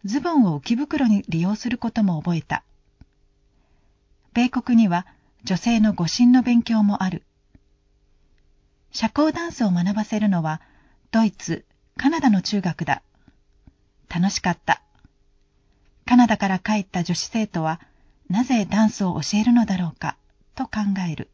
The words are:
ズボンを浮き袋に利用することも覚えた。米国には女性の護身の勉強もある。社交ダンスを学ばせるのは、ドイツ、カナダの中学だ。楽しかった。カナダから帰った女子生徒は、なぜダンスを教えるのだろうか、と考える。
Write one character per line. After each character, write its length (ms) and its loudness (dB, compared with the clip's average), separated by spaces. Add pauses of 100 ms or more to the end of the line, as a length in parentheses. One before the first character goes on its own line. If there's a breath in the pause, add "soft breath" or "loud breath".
ズ 160 -4
ボ 180 0
ン 80 6
を 140 0
浮 40 -14
き 120 0
袋 320 -2
に 220 2
利 140 -2
用 120 0
す 140 -8
る 80 -2
こ 140 -6
と 120 0
も 180 0
覚 140 -2
え 60 -4
た。 240 -8 (1700)
米 140 2
国 260 -2
に 140 6
は 180 -2 (380 soft breath)
女 100 -2
性 240 0
の 140 4
護 120 -2
身 220 2
の 160 6
勉 180 2
強 220 0
も 200 0
あ 60 -2
る。 140 -8 (1700)
社 240 -4
交 160 2
ダ 160 -8
ン 60 -10
ス 100 -4
を 80 0
学 240 0
ば 80 -2
せ 160 -4
る 80 2
の 160 0
は、 180 -6 (500 soft breath)
ド 120 2
イ 80 0
ツ、 340 -10 (300)
カ 140 0
ナ 100 -2
ダ 100 2
の 120 4
中 180 -4
学 240 -4
だ。 180 -4 (1120)
楽 180 0
し 100 -6
か 100 -2
っ 140 -4
た。 160 -2 (1200)
カ 120 4
ナ 100 8
ダ 100 0
か 120 -2
ら 100 -2
帰 200 0
っ 60 -6
た 180 -6
女 100 -2
子 140 -6
生 200 -4
徒 160 -6
は、 160 -4 (500 soft breath)
な 140 0
ぜ 220 0
ダ 180 2
ン 60 4
ス 160 -4
を 160 -2
教 160 -4
え 80 0
る 80 4
の 120 4
だ 120 -2
ろ 180 -4
う 20 -20
か、 200 -8 (360)
と 120 -8
考 160 -6 (280)
え 60 -6
る。 180 -14